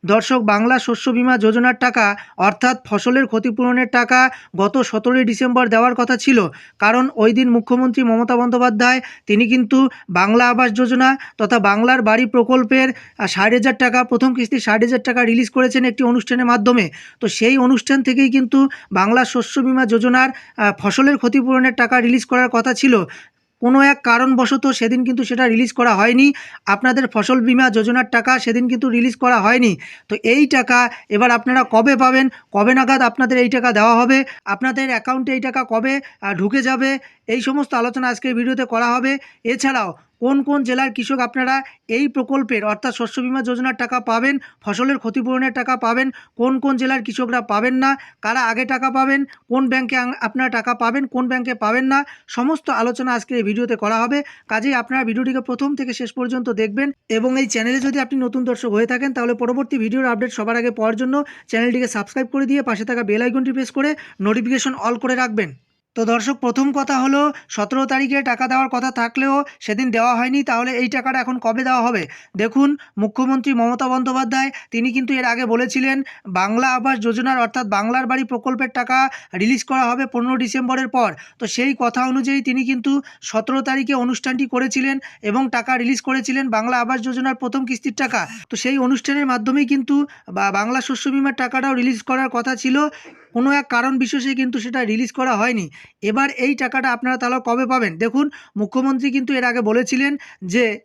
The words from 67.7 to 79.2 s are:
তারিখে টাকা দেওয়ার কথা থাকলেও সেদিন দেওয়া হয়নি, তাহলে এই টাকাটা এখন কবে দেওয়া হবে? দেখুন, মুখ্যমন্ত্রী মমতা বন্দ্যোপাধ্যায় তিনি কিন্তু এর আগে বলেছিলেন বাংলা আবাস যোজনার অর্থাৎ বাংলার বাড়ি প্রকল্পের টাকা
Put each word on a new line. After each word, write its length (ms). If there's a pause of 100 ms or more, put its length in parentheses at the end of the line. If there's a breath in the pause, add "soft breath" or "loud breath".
তারিখে 320 (120)
টাকা 200
দেওয়ার 240
কথা 160
থাকলেও 440 (260 loud breath)
সেদিন 300
দেওয়া 280
হয়নি, 240
তাহলে 280 (100)
এই 80
টাকাটা 360
এখন 140
কবে 300
দেওয়া 180
হবে? 160 (340 loud breath)
দেখুন, 320 (300 loud breath)
মুখ্যমন্ত্রী 640
মমতা 280
বন্দ্যোপাধ্যায় 640 (200 loud breath)
তিনি 220
কিন্তু 260
এর 60
আগে 220
বলেছিলেন 560 (260 loud breath)
বাংলা 400 (100)
আবাস 200
যোজনার 400
অর্থাৎ 280
বাংলার 400
বাড়ি 180
প্রকল্পের 540
টাকা 200 (420 loud breath)